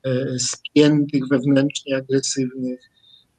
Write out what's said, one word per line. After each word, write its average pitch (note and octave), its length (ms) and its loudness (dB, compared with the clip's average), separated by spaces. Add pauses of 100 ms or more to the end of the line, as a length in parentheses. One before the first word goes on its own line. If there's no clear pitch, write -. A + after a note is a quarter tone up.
e, B2+ 340 -2
spiętych, D3 880 2
wewnętrznie C#3 680 0
agresywnych, C3 840 -4 (600)